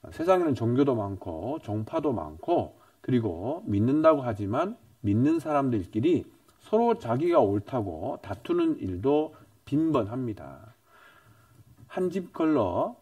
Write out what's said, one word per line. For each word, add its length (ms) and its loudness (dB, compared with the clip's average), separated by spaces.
세상에는 440 2
종교도 400 2
많고 680 -6
종파도 500 -4
많고 640 -4
그리고 640 -2
믿는다고 560 4
하지만 560 -4
믿는 380 2
사람들끼리 840 0
서로 380 2
자기가 400 2
옳다고 840 -2
다투는 580 -2
일도 560 0
빈번합니다. 1080 -2
한 240 -2
집 200 -6
걸러 720 0